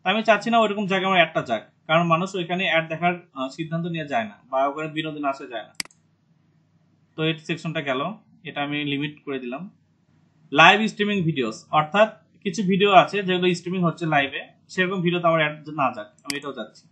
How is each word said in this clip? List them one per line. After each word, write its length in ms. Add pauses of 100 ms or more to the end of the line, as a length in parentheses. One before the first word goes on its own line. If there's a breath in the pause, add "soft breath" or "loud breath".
তো 120
আমি 160
চাচ্ছি 240
না 100
ওইরকম 280
জায়গায় 200
আমার 120
অ্যাডটা 280
যাক, 120 (260)
কারণ 240
মানুষ 160 (120)
ওইখানে 300
অ্যাড 220
দেখার, 220 (240)
আহ, 180
সিদ্ধান্ত 280 (100)
নিয়ে 180
যায় 180
না 60 (140)
বা 80 (120)
ওখানে 260
বিনোদন 360
আসে 200
যায় 160
না। 40 (1400)
তো 120
এই 60 (140)
সেকশনটা 400
গেল, 120 (480)
এটা 180
আমি 120 (140)
limit 220 (120)
করে 180
দিলাম। 180 (1000)
Live 180 (140)
streaming 240 (120)
videos, 280 (220)
অর্থাৎ 300 (360)
কিছু 160 (100)
video 200 (120)
আছে 140 (100)
যেগুলো 200 (120)
streaming 300
হচ্ছে 160 (100)
লাইভে, 280 (300)
সেরকম 320
video 180
তো 80
আমার 120
অ্যাড 120 (260)
না 60 (100)
যাক, 120 (160)
আমি 140
এটাও 200
চাচ্ছি। 340